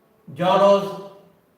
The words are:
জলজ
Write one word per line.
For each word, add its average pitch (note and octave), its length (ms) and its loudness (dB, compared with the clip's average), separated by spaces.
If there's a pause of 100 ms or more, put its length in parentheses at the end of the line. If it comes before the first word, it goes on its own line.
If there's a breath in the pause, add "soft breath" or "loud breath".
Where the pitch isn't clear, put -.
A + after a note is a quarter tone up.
(280)
জলজ F#3+ 580 2 (720)